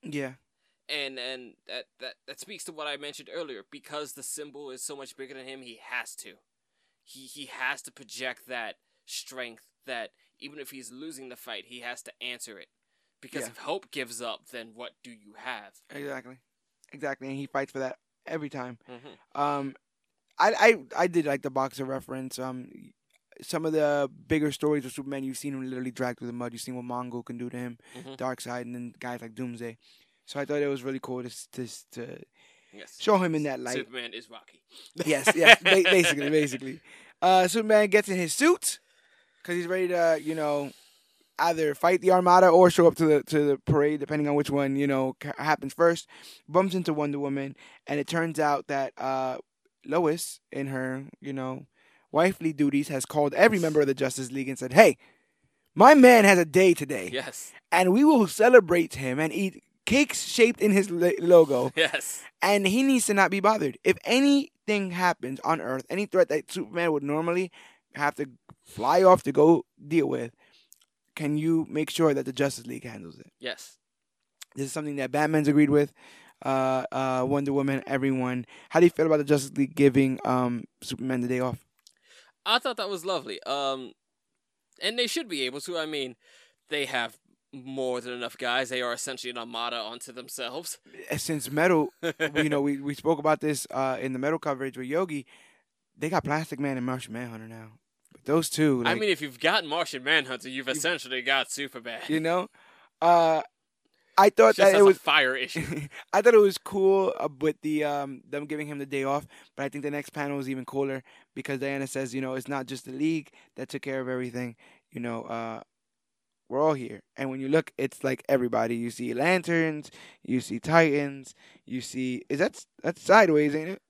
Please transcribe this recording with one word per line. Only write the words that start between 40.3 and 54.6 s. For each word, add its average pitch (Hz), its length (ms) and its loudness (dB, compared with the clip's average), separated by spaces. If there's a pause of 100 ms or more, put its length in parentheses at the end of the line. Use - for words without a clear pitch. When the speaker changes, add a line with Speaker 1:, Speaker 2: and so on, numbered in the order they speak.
Speaker 1:
know, 147 360 -4 (680)
either 160 340 0
fight 175 280 2
the 185 100 4
Armada 185 380 8
or 180 200 10
show 175 180 6
up 151 80 6
to 165 100 0
the, 147 180 4
to 151 220 0
the 139 140 2
parade, 151 420 0
depending 147 260 -4
on 143 80 0
which 147 140 0
one, 139 260 -2
you 143 100 0
know, 135 360 -2
ca-, 147 160 -10
happens 143 360 -2
first. 170 340 2 (420)
Bumps 185 260 0
into 175 180 -2
Wonder 147 260 -4
Woman, 139 360 -6 (320)
and 143 140 -4
it 135 60 -6
turns 165 300 -4
out 147 300 0
that, 139 300 -4
uh, 131 400 -4 (480)
Lois, 160 560 -2 (100)
in 139 160 -8
her, 131 380 -8 (160)
you 139 100 -12
know, 131 340 -10 (460)
wifely 165 420 0
duties, 143 360 0
has 135 160 -6
called 147 300 0
every 214 220 6
member 156 240 0
of 139 60 2
the 139 60 0
Justice 131 380 -4
League 135 180 -6
and 135 100 -10
said, 127 140 -8